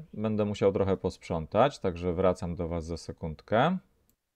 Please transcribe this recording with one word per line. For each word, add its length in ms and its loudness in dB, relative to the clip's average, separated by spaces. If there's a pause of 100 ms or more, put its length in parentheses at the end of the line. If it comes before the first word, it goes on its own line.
(140)
będę 320 0
musiał 280 2
trochę 240 2
posprzątać, 840 0
także 340 -2
wracam 420 0
do 120 -4
was 180 -4
za 120 -6
sekundkę. 800 -2 (580)